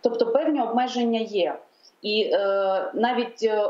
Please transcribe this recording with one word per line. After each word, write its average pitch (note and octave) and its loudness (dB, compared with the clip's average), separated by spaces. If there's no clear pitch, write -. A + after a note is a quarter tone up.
Тобто A3+ 0
певні D4 2
обмеження A#3 0
є. G3+ -2
І, G#3 0
е, - 2
навіть, A#3 -2
е, G#3+ 2